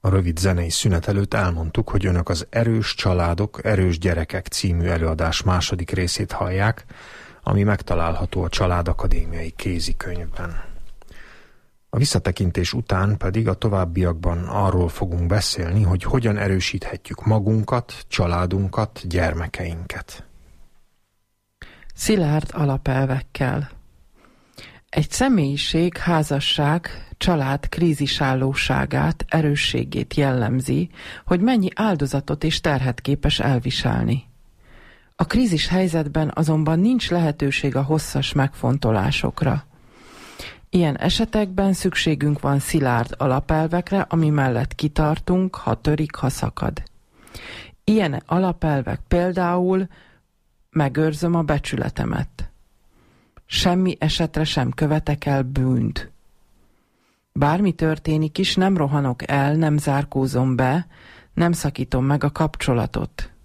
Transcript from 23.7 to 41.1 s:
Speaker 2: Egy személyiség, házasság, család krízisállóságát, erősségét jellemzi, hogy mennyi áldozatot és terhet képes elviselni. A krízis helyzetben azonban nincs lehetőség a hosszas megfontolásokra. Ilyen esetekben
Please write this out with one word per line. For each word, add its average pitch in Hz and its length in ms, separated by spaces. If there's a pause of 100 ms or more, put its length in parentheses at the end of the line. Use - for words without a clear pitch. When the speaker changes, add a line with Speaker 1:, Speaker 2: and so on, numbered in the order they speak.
Speaker 2:
Egy - 220
személyiség, 170 840
házasság, 156 920 (280)
család 143 520
krízisállóságát, 139 1600
erősségét 143 840
jellemzi, 131 760 (360)
hogy 180 160
mennyi 220 320
áldozatot 147 680
és 160 180
terhet 131 400
képes - 380
elviselni. 123 840 (920)
A 175 100
krízis 208 420
helyzetben 160 640
azonban 156 460
nincs 233 300
lehetőség 147 640
a 135 60
hosszas 139 520
megfontolásokra. 135 1300 (1040)
Ilyen 165 280
esetekben 196 760